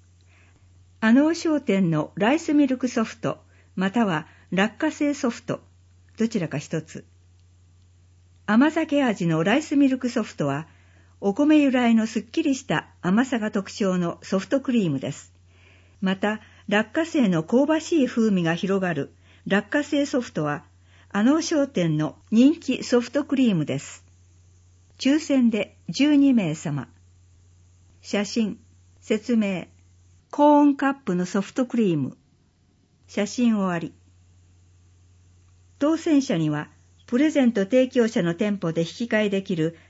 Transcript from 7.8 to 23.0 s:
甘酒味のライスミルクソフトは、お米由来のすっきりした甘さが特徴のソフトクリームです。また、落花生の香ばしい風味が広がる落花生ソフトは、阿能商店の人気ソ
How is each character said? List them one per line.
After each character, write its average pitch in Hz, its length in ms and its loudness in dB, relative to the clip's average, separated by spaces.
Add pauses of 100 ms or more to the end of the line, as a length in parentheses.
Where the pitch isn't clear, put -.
甘 247 240 4
酒 311 320 0
味 196 240 0
の 160 160 2
ラ 214 140 2
イ 302 40 0
ス 302 140 -4
ミ 277 120 6
ル 262 120 0
ク 247 100 -4
ソ 233 140 -2
フ - 120 -14
ト 151 120 -2
は、 139 200 -4 (540)
お 196 120 -2
米 302 260 4
由 285 100 4
来 240 260 2
の 220 120 2
す 220 120 -4
っ 202 40 -8
き 330 200 -4
り 277 120 0
し - 80 -10
た - 240 -4 (140)
甘 202 240 2
さ 262 140 -4
が 214 120 -6
特 196 220 -6
徴 185 240 -2
の 170 240 -4
ソ - 180 -4
フ 190 80 -10
ト 277 140 0
ク 269 100 -6
リ 226 160 2
ー - 20 -2
ム 135 120 -4
で 120 100 -6
す。 - 220 -18 (680)
ま 190 160 -2
た、 208 240 -4 (300)
落 208 240 0
花 320 120 0
生 294 220 0
の 165 160 0
香 247 220 2
ば 311 160 0
し 320 220 0
い 247 40 0
風 220 240 0
味 185 120 0
が 165 120 0
広 190 240 -2
が 180 140 -4
る 139 200 -6 (320)
落 190 240 -2
花 294 140 -2
生 285 220 -2
ソ 277 160 -4
フ 240 100 -10
ト 160 140 -4
は、 147 180 -6 (460)
阿 202 140 -2
能 294 180 4
商 294 260 0
店 165 300 0
の 156 200 -4 (140)
人 262 240 6
気 - 300 -6
ソ 247 160 2